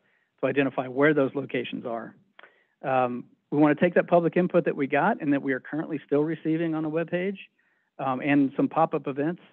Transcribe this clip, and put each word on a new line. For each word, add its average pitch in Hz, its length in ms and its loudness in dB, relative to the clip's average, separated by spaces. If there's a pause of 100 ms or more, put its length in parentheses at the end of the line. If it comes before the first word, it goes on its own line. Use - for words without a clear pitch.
(400)
to 135 80 0
identify 131 400 0
where 143 260 4
those 135 220 2
locations 127 500 -6
are. 117 300 -8 (680)
Um, 127 420 0 (260)
we 143 80 2
wanna 147 160 6
take 180 200 2
that 175 120 2
public 170 300 2
input 180 280 2
that 170 100 -2
we 139 120 -2
got 160 340 0
and 143 120 0
that 139 100 -2
we 139 100 -2
are 127 60 -4
currently 147 460 -8
still 143 160 2
receiving 160 520 -2
on 156 100 -4
the 156 60 -4
webpage, 175 480 -4 (600)
um, 131 240 -4
and 143 340 2
some 143 140 0
pop-up 160 380 0
events, 147 340 -4 (120)